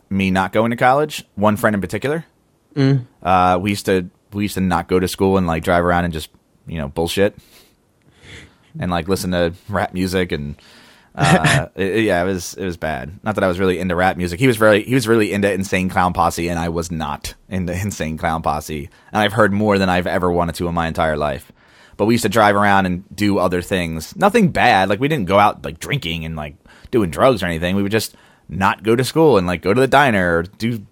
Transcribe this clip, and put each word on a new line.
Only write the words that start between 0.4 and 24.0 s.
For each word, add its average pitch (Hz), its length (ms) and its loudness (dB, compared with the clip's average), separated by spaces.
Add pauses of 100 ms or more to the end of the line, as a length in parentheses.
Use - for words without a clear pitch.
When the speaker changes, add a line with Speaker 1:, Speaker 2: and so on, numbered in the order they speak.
Speaker 1:
going 113 180 0
to 120 60 -6
college. 139 480 0 (100)
One 104 220 2
friend 107 180 2
in 98 60 -2
particular. 127 440 -4 (500)
Speaker 2:
Mm. 135 260 2 (200)
Speaker 1:
Uh, 90 400 2
we 104 100 0
used 101 160 -4
to, 95 180 2 (260)
we 104 140 -4
used 98 100 -8
to 92 60 -4
not 87 260 0
go 92 140 2
to 90 60 0
school 95 300 2
and, 92 100 2
like, 82 180 -2
drive 87 180 2
around 87 220 2
and 85 80 -4
just, 78 160 -10 (360)
you 82 120 -10
know, 73 100 -6
bullshit 85 480 -2 (1400)
and, 90 100 -6
like, 85 180 -4
listen 92 240 -2
to 87 220 0 (160)
rap 98 240 -4
music 90 380 -2
and, 71 240 -8 (600)
uh, 85 560 2
<laughs> - 40 -20
it, 95 120 -2 (100)
it, 113 80 2
yeah, 90 180 2
it - 20 0
was, 95 280 -4
it - 120 -10
was 87 120 -6
bad. 78 460 -8
Not 104 120 -4
that 101 80 0
I 95 40 2
was 87 120 -2
really 92 200 0
into 90 160 -2
rap 90 200 2
music. 87 240 -4
He 131 80 2
was 113 140 2
really, 107 220 6
he 120 120 -2
was 123 120 0
really 107 260 2
into 101 180 2
Insane 92 380 -2
Clown 90 240 2
Posse, 85 340 0
and 85 100 -4
I 85 120 -2
was 85 220 -6
not 78 420 -8 (160)
into 90 240 -4
<laughs> 87 40 -4
Insane 85 400 -6
Clown 82 240 -4
Posse. 76 480 -6 (220)
And 104 100 0
I've 104 120 0
heard 107 180 4
more 104 260 2
than 95 120 2
I've 90 180 0
ever 90 240 0
wanted 85 240 -2
to 87 140 -4
in 85 40 -6
my 82 140 -2
entire 80 300 -2
life. 73 340 -6 (460)
But 101 80 0
we 113 100 4
used 113 80 -2
to 110 60 0
drive 104 260 4
around 101 300 4
and 90 180 -4 (100)
do 101 240 0
other 90 240 0
things. 82 540 -6